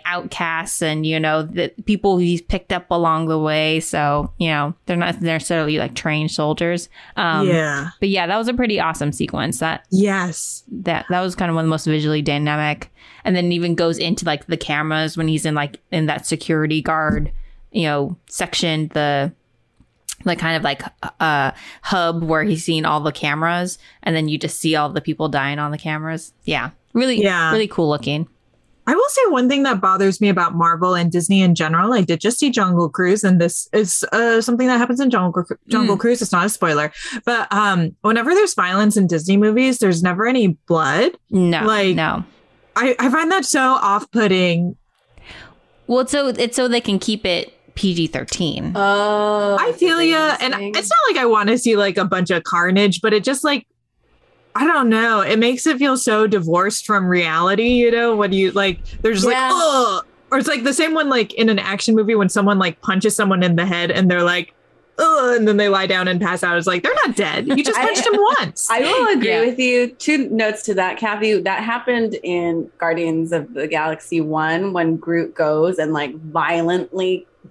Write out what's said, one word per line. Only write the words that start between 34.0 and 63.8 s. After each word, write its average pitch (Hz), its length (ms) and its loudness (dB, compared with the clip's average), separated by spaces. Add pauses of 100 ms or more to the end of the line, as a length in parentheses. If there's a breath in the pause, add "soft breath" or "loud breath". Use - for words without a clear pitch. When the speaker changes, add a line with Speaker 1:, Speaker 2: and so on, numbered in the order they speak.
Speaker 2:
uh, 226 280 2
something 240 240 0
that 247 140 2
happens 247 200 0
in 269 120 2
Jungle 180 320 0
Cru-, - 140 -10 (100)
Jungle 233 300 2
Speaker 1:
Mm. - 20 -2
Speaker 2:
Cruise. 233 240 2
It's - 80 -4
not 180 140 2
a 208 40 0
spoiler, 151 420 0 (340 loud breath)
but, 233 280 -2
um, 196 480 0
whenever 233 320 2
there's 403 220 4
violence 202 420 2
in 196 80 4
Disney 170 320 2
movies, 240 400 4
there's 180 240 2
never 185 240 0
any 233 320 2 (100)
blood. 165 440 2 (180)
Speaker 1:
No, 175 360 2
Speaker 2:
Like, 202 300 2
Speaker 1:
no. 160 280 -2 (520)
Speaker 2:
I, 247 240 2
I 254 100 2
find 320 220 0
that 370 140 0
so - 160 0
off-putting. 196 1120 2 (1120 loud breath)
Speaker 1:
Well, 240 140 2
it's 254 100 -2
so, 277 180 2
it's 233 260 -2
so 254 120 0
they 233 140 0
can 196 180 0
keep 214 260 -4
it 175 280 -4 (220)
P 190 180 0
G 165 140 0
thirteen. - 680 -6
Speaker 3:
Oh, 208 840 2
Speaker 2:
I 349 80 0
Speaker 3:
that's 480 120 -4
Speaker 2:
feel 330 220 2
ya, 320 400 2
and 262 120 -2
Speaker 3:
interesting. 202 220 -6
Speaker 2:
it's - 140 -4
not 605 240 4
like 269 80 0
I 247 60 2
wanna 220 300 4
see, 233 180 2
like, 196 220 2
a 185 80 0
bunch 185 260 0
of 170 120 0
carnage, 185 580 2
but 220 120 2
it 208 100 2
just, 269 200 -2
like, - 240 0 (880)
I 240 100 0
don't 294 240 2
know. 220 320 2
It 208 160 0
makes 247 300 2
it 269 100 2
feel 269 200 2
so 214 280 2
divorced 190 640 0
from 202 180 2
reality, 180 640 2
you 240 220 4
know, 233 240 2
when 202 180 2
you, 190 180 2
like, 196 280 0 (240 loud breath)
they're 220 100 2
just 202 160 2
Speaker 3:
Yeah. 262 220 2
Speaker 2:
like, - 20 -
"Ugh." 262 520 2 (260)
Or 262 80 2
it's, - 80 -2
like, 285 160 -2
the 262 100 2
same 320 220 0
one, 302 140 0
like, 240 260 0
in 226 140 2
an 202 100 2
action 202 360 -2
movie 220 200 2
when 202 140 4
someone, 202 280 2
like, 180 240 -2
punches 190 340 0
someone 190 280 2
in 175 120 2
the 170 120 2
head 175 240 -2